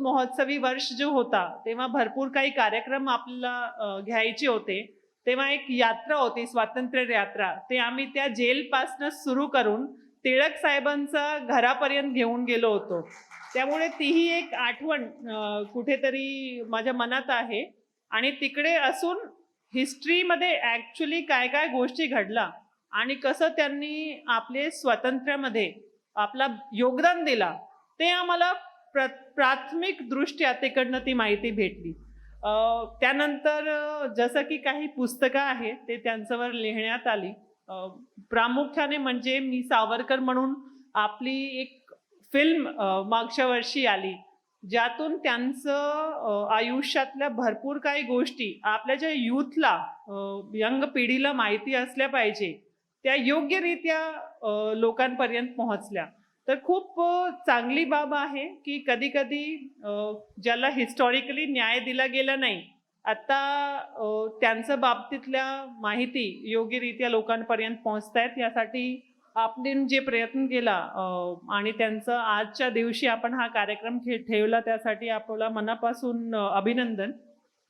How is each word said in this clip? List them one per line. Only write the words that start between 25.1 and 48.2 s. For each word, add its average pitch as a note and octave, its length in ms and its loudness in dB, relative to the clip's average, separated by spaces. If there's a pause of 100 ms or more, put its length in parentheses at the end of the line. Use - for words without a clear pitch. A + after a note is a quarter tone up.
आपला G#3 320 0 (260)
योगदान C4 520 4
दिला, A3 340 2 (400)
ते E4 120 4
आम्हाला F4 420 2 (400)
प्र-, C4+ 420 -2
प्राथमिक C#4+ 600 2 (140)
दृष्ट्या C#4 420 0
तिकडनं B3+ 460 0
ती C4 140 -2
माहिती A3 380 2
भेटली. F#3 440 -2 (480)
अ, A3+ 420 2 (160)
त्यानंतर, D4 680 2
अ, D4+ 380 -2
जसं A#3+ 360 0
की D4+ 140 -4
काही D4 300 -2
पुस्तकं B3+ 540 0
आहेत, B3 340 -2 (140)
ते A#3 80 -4
त्यांच्यावर A#3 560 -4
लिहिण्यात A3+ 540 -2
आली. G#3 260 0 (360)
अ, F#3 180 -10 (440)
प्रामुख्याने C#4 640 2
म्हणजे C4 420 0
मी B3+ 240 -2
सावरकर A#3 560 2
म्हणून C4 360 2 (400)
आपली C4 640 -2
एक - 300 -12 (420)
फिल्म, D4+ 360 4
अ, G3 340 0
मागच्या A#3 440 2
वर्षी B3 400 2
आली, F#3+ 280 2 (560)
ज्यातून B3 480 0
त्यांचं, C#4+ 840 0 (100)
अ, G#3 420 0
आयुष्यातल्या C4+ 720 0
भरपूर B3 500 -2
काही C#4+ 240 0
गोष्टी B3 640 -2